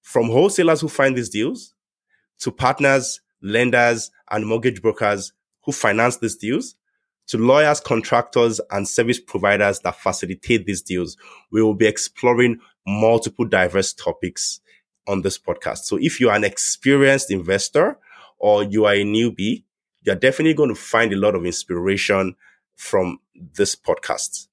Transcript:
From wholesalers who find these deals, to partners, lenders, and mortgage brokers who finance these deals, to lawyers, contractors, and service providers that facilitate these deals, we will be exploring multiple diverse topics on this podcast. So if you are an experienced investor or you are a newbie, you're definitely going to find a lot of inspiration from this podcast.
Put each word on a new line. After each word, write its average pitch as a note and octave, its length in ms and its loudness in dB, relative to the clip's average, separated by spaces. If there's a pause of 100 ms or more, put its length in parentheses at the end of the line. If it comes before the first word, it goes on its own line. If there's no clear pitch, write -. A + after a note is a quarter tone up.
From A#2 280 -2
wholesalers E3 520 2
who D#3 80 -4
find C3+ 280 0
these A#2+ 140 -6
deals, B2 440 -6 (680)
to B2+ 120 -6
partners, C3+ 680 0 (220)
lenders, A#2+ 720 0 (180)
and G#2+ 160 -4
mortgage A2+ 340 -2
brokers G#2 520 -2 (320)
who C#3+ 80 -6
finance A#2 460 0
these A2 180 -6
deals, C#3+ 400 -6 (500)
to - 100 -6
lawyers, C#3+ 440 4
contractors, A#2 800 0 (100)
and G2+ 160 -4
service A#2 320 0
providers G2+ 600 0
that - 160 -6
facilitate F#2+ 720 -4
these G2 160 -6
deals, F2+ 340 -6 (340)
we G#2+ 100 0
will G#2+ 140 4
be G#2 120 2
exploring A#2+ 760 0 (260)
multiple A2 600 0
diverse F#2 460 0
topics - 680 -8 (480)
on G2 140 -2
this F#2+ 160 -2
podcast. - 400 -6
So - 220 -4
if D3+ 200 -2
you B2 80 4
are G#2 80 4
an G#2+ 80 0
experienced C3+ 880 0
investor G2 680 0 (400)
or G#2 240 4
you G#2 220 0
are G2+ 80 4
a G2+ 100 2
newbie, G#2+ 640 -2 (380)
you're G2 120 0
definitely C3+ 400 2
going C#3+ 140 2
to G#2+ 80 -2
find A2+ 360 0
a G2 40 -2
lot G2+ 180 2
of F2 100 -4
inspiration F#2 920 -2 (400)
from - 420 -4 (160)
this - 400 -4
podcast. - 800 -6